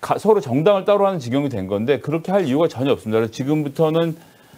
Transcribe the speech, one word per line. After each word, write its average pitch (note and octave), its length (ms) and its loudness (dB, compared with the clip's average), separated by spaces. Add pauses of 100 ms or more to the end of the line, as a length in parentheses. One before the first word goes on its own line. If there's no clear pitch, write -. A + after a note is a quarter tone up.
가-, - 160 -2
서로 G3+ 240 2
정당을 E3+ 440 2
따로 G3+ 240 2
하는 F#3+ 100 -2
지경이 C3+ 300 -2
된 F#2+ 180 -4
건데 A2 320 0
그렇게 D#3+ 320 -6
할 F#3+ 160 2
이유가 D3 220 2
전혀 C3 240 -2
없습니다. G#2+ 260 0
그래서 A2+ 140 0
지금부터는 D#3 840 0 (420)